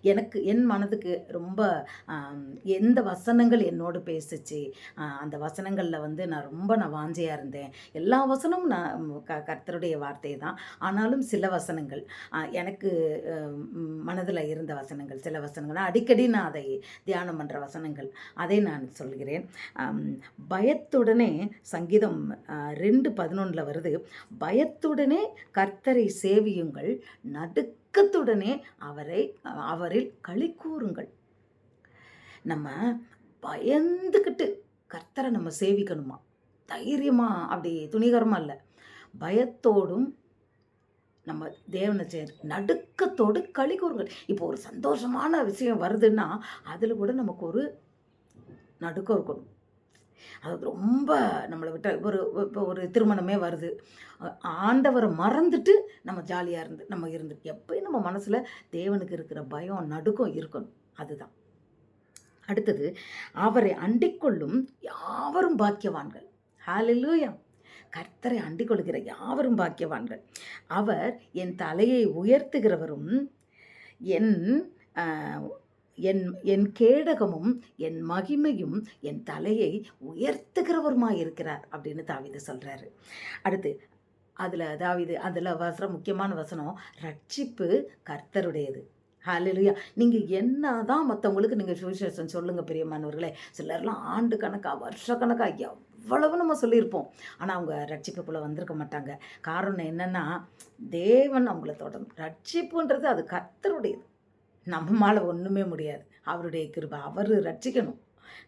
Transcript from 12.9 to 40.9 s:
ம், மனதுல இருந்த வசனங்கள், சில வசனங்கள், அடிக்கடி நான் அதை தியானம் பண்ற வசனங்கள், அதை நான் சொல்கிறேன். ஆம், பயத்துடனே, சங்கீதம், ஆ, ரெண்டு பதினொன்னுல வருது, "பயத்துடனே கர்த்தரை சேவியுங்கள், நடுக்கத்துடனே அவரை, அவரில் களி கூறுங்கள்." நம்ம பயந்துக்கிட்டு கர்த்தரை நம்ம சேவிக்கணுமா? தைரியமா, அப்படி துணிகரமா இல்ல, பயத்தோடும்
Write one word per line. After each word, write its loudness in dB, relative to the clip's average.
ம், -8
மனதுல -2
இருந்த -6
வசனங்கள், -10
சில -6
வசனங்கள், -6
அடிக்கடி 6
நான் 4
அதை -6
தியானம் -2
பண்ற -6
வசனங்கள், -10
அதை 4
நான் -2
சொல்கிறேன். -8
ஆம், -4
பயத்துடனே, 4
சங்கீதம், 0
ஆ, -6
ரெண்டு 4
பதினொன்னுல -4
வருது, -4
"பயத்துடனே 2
கர்த்தரை 2
சேவியுங்கள், 2
நடுக்கத்துடனே 2
அவரை, -4
அவரில் -4
களி -2
கூறுங்கள்." -6
நம்ம -2
பயந்துக்கிட்டு 2
கர்த்தரை -4
நம்ம 0
சேவிக்கணுமா? 2
தைரியமா, 2
அப்படி -4
துணிகரமா 4
இல்ல, -8
பயத்தோடும் 4